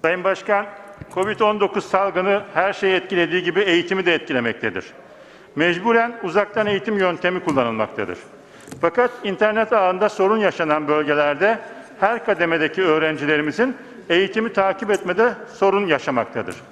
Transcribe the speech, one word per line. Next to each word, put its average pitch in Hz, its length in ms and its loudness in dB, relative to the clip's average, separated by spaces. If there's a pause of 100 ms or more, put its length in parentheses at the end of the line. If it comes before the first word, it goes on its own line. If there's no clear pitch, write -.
Sayın 180 200 0
Başkan, 202 420 0 (480)
covid 196 260 -2
on 214 200 2
dokuz 196 240 0
salgını 196 580 0 (120)
her 185 180 2
şeyi 190 220 2
etkilediği 175 480 0
gibi 170 180 0
eğitimi 180 460 2
de 175 80 4
etkilemektedir. 113 720 -2 (720)
Mecburen 214 560 2 (100)
uzaktan 202 440 0
eğitim 202 320 -2
yöntemi 180 460 0
kullanılmaktadır. 113 760 -2 (640)
Fakat 240 300 2 (120)
internet 214 500 0
ağında 190 360 2
sorun 196 280 2
yaşanan 156 520 0
bölgelerde 151 720 2 (420)
her 226 240 0
kademedeki 165 580 0
öğrencilerimizin 156 920 2 (320)
eğitimi 196 440 0
takip 196 380 0
etmede 196 420 2 (220)
sorun 196 320 2
yaşamaktadır. 120 680 -2 (160)